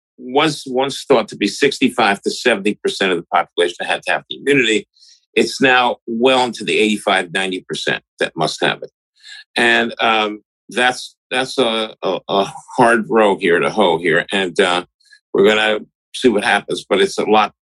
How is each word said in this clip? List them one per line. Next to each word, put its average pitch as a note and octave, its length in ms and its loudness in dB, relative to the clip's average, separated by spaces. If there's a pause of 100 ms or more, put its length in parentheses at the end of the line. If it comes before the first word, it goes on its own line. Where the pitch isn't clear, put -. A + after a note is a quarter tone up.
(160)
was C#3+ 500 -2
once C3 380 -4
thought A2+ 240 2
to - 80 -14
be G#2 100 -2
sixty-five A2+ 760 0
to - 80 -2
seventy G#2 440 -2
percent G2 380 -2
of E2+ 60 -2
the E2+ 60 -8
population F2 640 -2
had F2 180 -4
to F#2 80 -4
have D#2 160 -4
the - 100 -16
immunity. C#3 480 0 (480)
It's A#2 260 0
now B2+ 360 2 (100)
well B2 380 2
into A2 200 -8
the - 140 -2
eighty-five, G2+ 540 0
ninety F#2 340 -6
percent - 360 -6 (160)
that E2 180 -4
must D#2+ 260 -4
have - 200 -2
it. - 80 -16 (640)
And, A#2 440 2
um, G#2+ 420 0 (260)
that's, B2 480 -2 (140)
that's C3 280 -4
a, A2+ 440 -2
a, F#2 260 -4
a G2 160 0 (320)
hard A#2 340 4
row G#2 260 4
here F2 220 2
to E2 120 0
hoe F2 280 2
here. E2+ 320 0
And, F#2+ 300 -2
uh, F2+ 240 2 (500)
we're G2 120 4
gonna G#2+ 340 2 (340)
see - 140 4
what G#2 160 0
happens, G2+ 440 -2
but G2 120 2
it's G2 180 -2
a - 60 -2
lot G#2 280 2 (120)